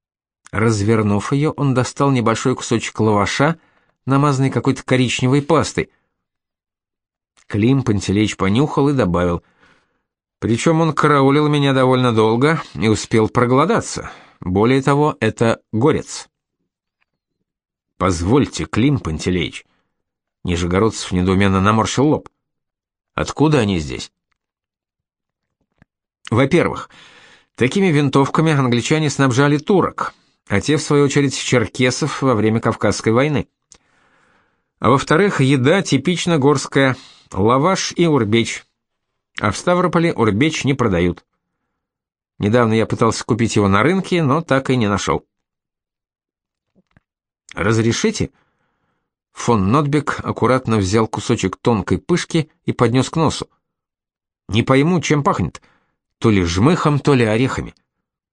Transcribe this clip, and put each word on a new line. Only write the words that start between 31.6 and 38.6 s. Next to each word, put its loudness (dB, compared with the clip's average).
во 2
время 2
Кавказской -2
войны. 0
А 0
во-вторых, 2
еда 2
типично -2
горская: 0
лаваш 0
и 2
урбеч. 0